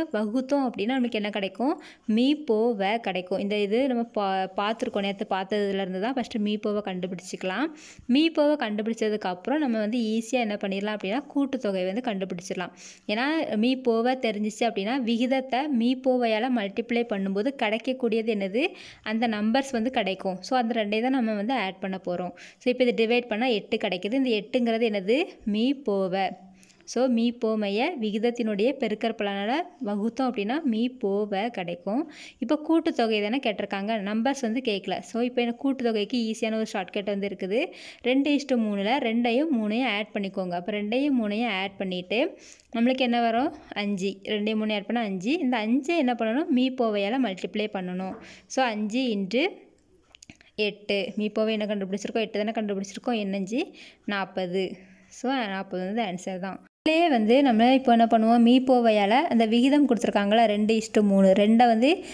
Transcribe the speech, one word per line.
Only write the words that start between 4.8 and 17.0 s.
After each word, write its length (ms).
நேத்து 220
பார்த்ததுல 520
இருந்து 220
தான். 140
ஃபர்ஸ்ட் 240
மீ 180
போவை 240
கண்டுபிடிச்சிக்கலாம். 840
மீ 220
போவை 260
கண்டுபிடிச்சதுக்கு 760
அப்புறம் 320
நம்ம 160
வந்து 280
ஈஸியா 360
என்ன 160
பண்ணிடலாம் 400
அப்படின்னா 280
கூட்டுத்தொகை 580
வந்து 200
கண்டுபிடிச்சிடலாம். 720
ஏன்னா 200
மீ 240
போவை 380
தெரிஞ்சிச்சு 480
அப்படின்னா 360
விகிதத்தை 580
மீ 180
போவையால 500
மல்டிப்ளை 560